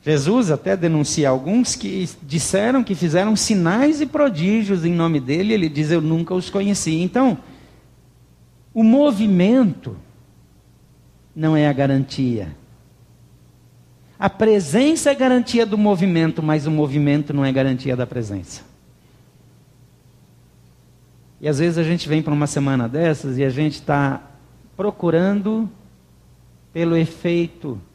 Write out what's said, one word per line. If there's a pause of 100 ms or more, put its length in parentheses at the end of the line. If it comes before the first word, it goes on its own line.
Jesus
até
denuncia
alguns
que (140)
disseram
que
fizeram
sinais
e
prodígios
em
nome
dele.
Ele
diz:
"Eu
nunca
os
conheci."
Então, (1300)
o
movimento (1400)
não
é
a
garantia. (1600)
A
presença
é
garantia
do
movimento,
mas
o
movimento
não
é
garantia
da
presença. (2750)
E
às
vezes
a
gente
vem
pra
uma
semana
dessas
e
a
gente
tá (560)
procurando (1000)
pelo
efeito (180)